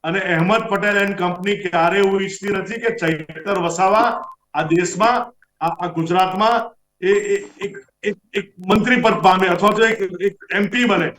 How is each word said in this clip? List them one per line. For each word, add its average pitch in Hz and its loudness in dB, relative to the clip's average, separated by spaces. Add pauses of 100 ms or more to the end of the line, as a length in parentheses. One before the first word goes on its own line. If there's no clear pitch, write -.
અને 170 -2
અહેમદ 180 0
પટેલ 202 0
and 202 -2
કંપની 180 -2
ક્યારે 180 0
એવું 196 2
ઈચ્છતી 190 -8
નથી 196 -4
કે 226 -2
ચૈતર 165 -4
વસાવા 190 0 (300)
આ 151 -2
દેશમાં, 175 0 (160)
આ, 160 -2
આ 175 -6
ગુજરાતમાં 185 0 (300)
એ, 185 0
એ, 202 0 (140)
એક, 196 -8 (260)
એક, 208 -4 (180)
એક 196 -6
મંત્રી 220 2
પદ 220 4 (100)
પામે 185 6
અથવા 180 2
તો 214 2
એક, 190 -2
એક 196 0 (180)
એમ 202 2
પી 247 0
બને. 185 0